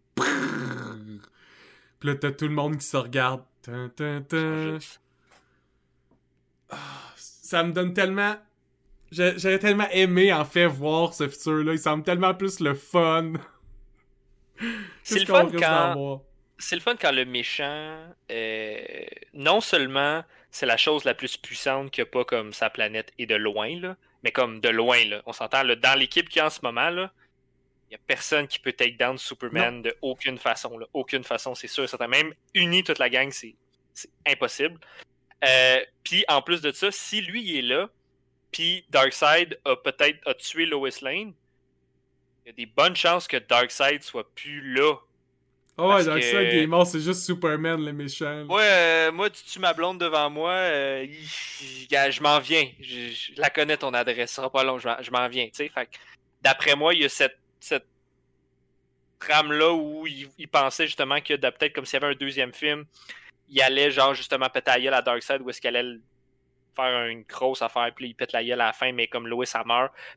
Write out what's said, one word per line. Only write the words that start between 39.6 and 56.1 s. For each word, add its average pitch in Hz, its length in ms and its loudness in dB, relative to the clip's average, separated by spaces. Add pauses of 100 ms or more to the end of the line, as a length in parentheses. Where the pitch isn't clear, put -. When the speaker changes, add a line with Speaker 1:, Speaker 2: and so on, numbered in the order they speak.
Speaker 2:
a 131 120 2
peut-être, 147 500 0
a 139 80 -2
tué - 320 -4
Lois 139 240 -2 (120)
Lane, 175 300 -8 (1120)
il 120 40 -20
y - 20 -20
a - 20 -20
des 117 140 -12
bonnes 160 300 2
chances 170 300 2
que 139 100 -2
Darkseid 127 680 2
soit - 320 -10
plus 143 400 -10
là. 147 200 4 (840)
Speaker 1:
Ah 165 40 -2
ouais, 185 60 6
Speaker 2:
Parce 196 180 6
Speaker 1:
Darkseid, 123 440 2
Speaker 2:
que 120 40 4
Speaker 1:
il 156 80 6
est 156 40 2
mort, 170 200 6
c'est 170 140 -4
juste 180 240 -2
Superman, 160 580 -2
le 147 100 -6
méchant, 147 380 -8
là. 151 140 -10
Speaker 2:
Ouais, 185 180 4
euh, 165 500 6
moi, 196 180 -2
tu - 140 -10
tues - 140 -12
ma 180 140 2
blonde 175 260 -2
devant 156 300 2
moi, 151 240 -4
euh, 139 560 -2
il, 139 720 -14
il, 127 60 -18
gars, 139 220 4
je 139 120 -4
m'en 147 160 6
viens. 143 300 0 (120)
Je, 123 280 -10
je - 320 -10
la 147 80 2
connais, 151 300 0
ton 131 160 -4
adresse, 120 360 0
ce - 60 -10
sera 131 140 -4
pas 135 140 2
long, 131 140 0
je 123 80 -8
m'en, 117 140 0
je 120 100 -14
m'en 123 180 0
viens, 123 180 -4
tu 110 80 -14
sais. 147 140 -6
Fait 123 180 -6
que, - 60 -20 (500)